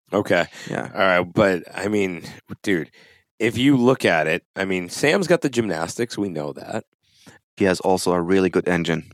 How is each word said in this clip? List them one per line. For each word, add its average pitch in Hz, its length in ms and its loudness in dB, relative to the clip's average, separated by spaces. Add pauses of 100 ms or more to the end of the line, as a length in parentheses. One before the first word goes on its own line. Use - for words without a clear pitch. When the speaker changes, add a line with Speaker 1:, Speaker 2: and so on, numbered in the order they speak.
(120)
Speaker 1:
Okay. 92 340 0 (220)
Speaker 2:
Yeah. - 260 -8
Speaker 1:
All 104 60 -4
right, 92 220 4 (100)
but, 95 300 2 (100)
I 92 160 -8
mean, 95 360 -2 (380)
dude, 87 280 -2 (480)
if 117 200 -2
you 135 180 4
look 123 280 2
at 82 220 2
it, 80 180 -2 (120)
I 98 80 -2
mean, 92 240 -4
Sam's 165 400 0
got 165 140 2
the 147 80 -2
gymnastics, 113 680 -4
we 101 120 -4
know 73 240 -6
that. - 300 -10 (720)
Speaker 2:
He 98 100 2
has 92 140 2
also 92 320 0
a 87 80 2
really 95 300 2
good 87 160 0
engine. 85 480 -2